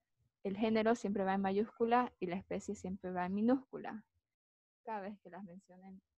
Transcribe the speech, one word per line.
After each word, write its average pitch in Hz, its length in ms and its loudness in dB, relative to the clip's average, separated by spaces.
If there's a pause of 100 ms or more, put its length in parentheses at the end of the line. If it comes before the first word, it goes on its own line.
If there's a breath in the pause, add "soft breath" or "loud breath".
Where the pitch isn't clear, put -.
(440)
el 202 140 -4
género 220 380 4
siempre 202 280 0
va 190 100 2
en 196 80 2
mayúscula 233 800 2
y 185 80 -2
la 175 80 -2
especie 202 400 -4
siempre 190 340 -8
va 180 160 -2
en 185 80 -2
minúscula. 220 680 0 (800)
Cada 214 180 -6
vez 196 200 -10
que 185 100 -20
las 180 120 -12
mencionen, 185 580 -16 (160)